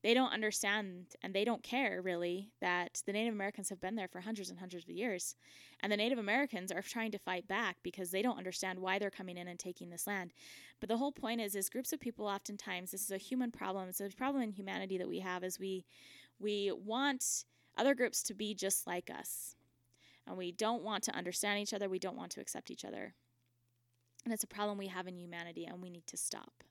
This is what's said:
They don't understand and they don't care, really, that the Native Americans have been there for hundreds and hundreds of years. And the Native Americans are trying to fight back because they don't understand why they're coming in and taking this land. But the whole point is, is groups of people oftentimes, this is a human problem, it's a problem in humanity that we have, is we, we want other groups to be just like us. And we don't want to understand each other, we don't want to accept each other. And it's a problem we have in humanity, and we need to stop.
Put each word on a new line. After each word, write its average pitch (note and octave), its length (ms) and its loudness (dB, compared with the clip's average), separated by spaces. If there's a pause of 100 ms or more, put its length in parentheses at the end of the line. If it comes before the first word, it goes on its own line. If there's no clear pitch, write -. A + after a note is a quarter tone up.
They A3 100 8
don't B3+ 200 8
understand G3+ 880 0
and F#3+ 120 -4
they G3+ 120 6
don't A#3 180 2
care, G#3+ 380 2
really, F3+ 580 0
that F3+ 460 2
the G3+ 80 -2
Native A3 200 2
Americans G3+ 360 -2
have F#3+ 100 -6
been F#3+ 160 -2
there F#3 140 -2
for F3+ 100 -10
hundreds G3 300 -4
and F3+ 100 -10
hundreds F3+ 240 -8
of F3 60 -16
years. F#3 460 -2 (440)
And G3+ 100 0
the G#3 80 6
Native A#3+ 220 4
Americans G3+ 540 2
are F3+ 80 0
trying A3 300 -2
to G#3 60 -4
fight F3+ 300 -2
back G3 360 2
because F3+ 280 -4
they F#3+ 100 4
don't A#3 160 4
understand F#3 420 -2
why F#3 200 2
they're G3+ 100 2
coming F3+ 280 -8
in F3 100 -6
and F3 100 -8
taking F3+ 320 -8
this E3+ 160 -6
land. F#3+ 280 -2 (480)
But G3+ 80 -4
the A3+ 80 6
whole C#4 160 2
point A#3 260 0
is, G3+ 160 0
is G3 140 2
groups B3+ 240 -2
of D4+ 80 -4
people G#3+ 260 -2
oftentimes, F#3+ 640 -4
this G3 140 -4
is - 60 -2
a G3 60 0
human B3 340 0
problem, F#3+ 360 -2
it's F#3 140 -4
a G3+ 80 -2
problem C4+ 340 2
in G#3+ 80 0
humanity F#3+ 460 -2
that F3+ 100 0
we F3+ 120 0
have, F#3 220 -2
is F#3 160 -2
we, F#3+ 280 -2 (520)
we G3+ 360 2
want B3+ 720 0 (320)
other C4 180 8
groups B3 280 2
to G#3+ 100 -2
be G#3+ 200 0
just G3 320 2
like F3+ 240 -2
us. - 460 -8 (720)
And F#3 100 -6
we F3+ 140 -2
don't G#3+ 320 2
want G#3 220 0
to - 100 0
understand G3+ 460 0
each G#3 120 -2
other, G3+ 140 0
we F#3 120 0
don't F#3 180 -4
want F3+ 160 -6
to - 80 -8
accept - 300 -8
each - 120 -8
other. - 300 -8 (1120)
And A#3 80 0
it's G#3+ 100 -2
a - 40 -4
problem G#3 300 -2
we G3 100 -4
have F3+ 200 -4
in F3+ 100 -8
humanity, E3+ 480 -8
and F3+ 160 -10
we F3+ 80 -10
need E3+ 180 -12
to - 100 -8
stop. - 540 -6